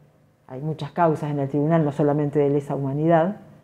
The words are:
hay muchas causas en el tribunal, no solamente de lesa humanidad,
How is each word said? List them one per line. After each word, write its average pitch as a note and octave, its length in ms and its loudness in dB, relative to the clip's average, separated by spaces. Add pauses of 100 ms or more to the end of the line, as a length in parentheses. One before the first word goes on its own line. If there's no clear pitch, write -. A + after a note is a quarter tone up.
(480)
hay C3 120 -14
muchas D3 300 -8
causas D#3 400 0
en D3 80 -4
el C#3 100 -2
tribunal, D3+ 360 2
no D3 80 0
solamente D3 480 0
de C#3+ 100 4
lesa C#3+ 240 -2
humanidad, D#3 640 0 (280)